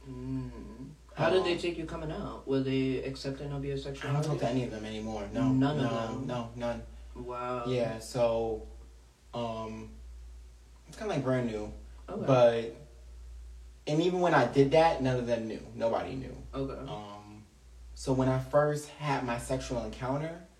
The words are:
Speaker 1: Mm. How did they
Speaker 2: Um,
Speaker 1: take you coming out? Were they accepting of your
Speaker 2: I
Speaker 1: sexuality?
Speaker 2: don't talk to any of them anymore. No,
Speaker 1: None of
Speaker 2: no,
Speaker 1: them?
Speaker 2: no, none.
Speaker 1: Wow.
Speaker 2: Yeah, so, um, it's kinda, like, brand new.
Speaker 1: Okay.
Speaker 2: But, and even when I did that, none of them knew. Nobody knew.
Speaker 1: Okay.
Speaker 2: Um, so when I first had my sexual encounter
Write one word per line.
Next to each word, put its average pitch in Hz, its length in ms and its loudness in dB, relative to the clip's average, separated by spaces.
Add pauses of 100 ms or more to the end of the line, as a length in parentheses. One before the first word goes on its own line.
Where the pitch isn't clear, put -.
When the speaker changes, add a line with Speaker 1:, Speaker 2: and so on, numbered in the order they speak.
Speaker 1:
Mm. 127 420 -6 (600)
How 165 160 2
did 185 160 4
they 175 80 2
Speaker 2:
Um, - 60 -2
Speaker 1:
take 170 180 -2
you 160 80 -6
coming 160 260 -6
out? - 340 -8
Were 135 140 2
they 131 460 2
accepting 139 480 -6
of 139 100 -4
your 139 140 -2
Speaker 2:
I - 20 -4
Speaker 1:
sexuality? 139 480 -2
Speaker 2:
don't - 100 0
talk - 40 -2
to 120 80 2
any 127 160 2
of - 60 -6
them 107 140 -6
anymore. 110 460 -4
No, 131 160 2
Speaker 1:
None 135 320 6
of 131 40 2
Speaker 2:
no, 120 60 2 (180)
Speaker 1:
them? 127 200 -4
Speaker 2:
no, 120 280 -4
none. 120 280 -2 (320)
Speaker 1:
Wow. 123 520 -4
Speaker 2:
Yeah, 117 320 0
so, 113 680 2 (680)
um, 110 580 -6 (1000)
it's - 80 -16
kinda, 214 160 -2
like, 135 100 0
brand 127 260 2
new. 107 220 -4 (380)
Speaker 1:
Okay. - 160 -4
Speaker 2:
But, 120 500 6 (1120)
and 156 140 4
even 180 180 4
when 170 140 6
I 127 120 8
did 135 260 6
that, 160 300 8
none 127 160 2
of 120 80 -2
them 113 220 0
knew. 107 140 -6 (120)
Nobody 123 420 0
knew. 127 200 -8 (180)
Speaker 1:
Okay. 135 260 -6 (120)
Speaker 2:
Um, 104 540 -14 (500)
so - 160 -2
when 131 160 4
I 131 120 4
first 147 500 4
had 139 360 -2
my 120 140 -2
sexual 131 460 -2
encounter 151 560 -4 (180)